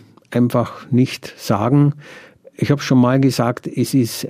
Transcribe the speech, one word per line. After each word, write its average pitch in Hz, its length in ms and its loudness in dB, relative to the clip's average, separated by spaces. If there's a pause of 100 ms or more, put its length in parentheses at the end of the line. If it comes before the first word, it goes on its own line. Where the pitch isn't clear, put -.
(320)
einfach 123 580 -2
nicht - 480 -2
sagen. 135 560 0 (640)
Ich - 160 0
habe 139 100 -2
schon 131 160 2
mal 127 220 4
gesagt, 127 480 -2
es - 260 -4
ist 123 360 -2